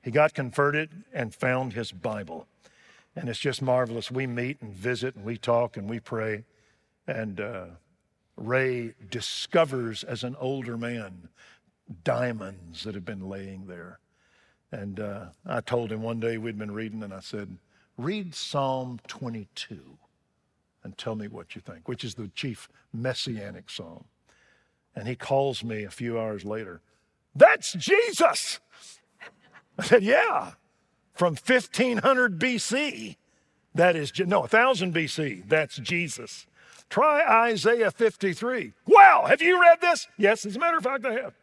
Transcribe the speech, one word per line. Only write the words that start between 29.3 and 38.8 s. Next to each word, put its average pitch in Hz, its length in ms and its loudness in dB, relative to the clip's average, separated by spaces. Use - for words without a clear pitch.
I 170 60 -6
said, 226 180 8
"Yeah, 254 500 2
from 170 240 2
fifteen 247 640 2
hundred 247 400 2
B 240 200 0
C. 185 580 -4
That 175 220 6
is, 147 140 -4
Je-, 185 140 -2
no, 190 200 2
a - 40 -10
thousand 220 440 4
B 165 140 0
C. 127 400 -6
That's 151 300 2
Jesus." 143 720 -6
Try 262 580 6
Isaiah 220 420 2
fifty-three. 220 840 0